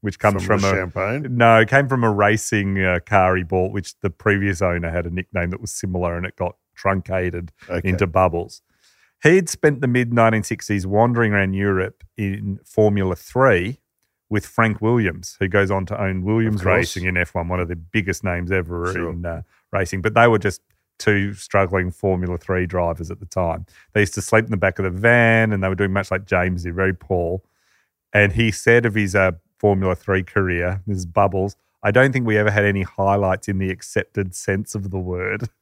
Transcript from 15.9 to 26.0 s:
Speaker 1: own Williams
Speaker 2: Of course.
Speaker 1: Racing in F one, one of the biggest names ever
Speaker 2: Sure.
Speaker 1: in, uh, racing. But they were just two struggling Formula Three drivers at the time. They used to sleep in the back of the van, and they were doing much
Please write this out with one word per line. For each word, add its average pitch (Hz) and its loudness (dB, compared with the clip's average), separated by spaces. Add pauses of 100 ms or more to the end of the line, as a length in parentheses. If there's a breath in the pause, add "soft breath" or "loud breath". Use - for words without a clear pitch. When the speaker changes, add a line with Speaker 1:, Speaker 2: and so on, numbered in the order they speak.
Speaker 1:
own 92 -4
Williams 110 0
Speaker 2:
Of 90 -8
course. 92 4 (200)
Speaker 1:
Racing 90 -8
in 90 -2
F 87 -2
one, 85 -4
one 90 -2
of 87 -4
the 87 -6
biggest 87 -6
names 87 -4
ever 87 -2
Speaker 2:
Sure. 85 -4
Speaker 1:
in, 85 -8
uh, 85 -8 (320)
racing. 95 -4
But 110 0
they 117 6
were 113 4
just 95 -2 (380)
two 101 0
struggling 95 0
Formula 90 -2
Three 92 -2
drivers 85 -4
at 85 -12
the 98 -16
time. 87 -4 (300 soft breath)
They 107 2
used 104 0
to 107 -8
sleep 113 2
in 113 -8
the 104 -2
back 95 0
of 98 -2
the 92 -2
van, 113 4
and 95 -2
they 95 0
were 95 -2
doing 95 0
much 98 -2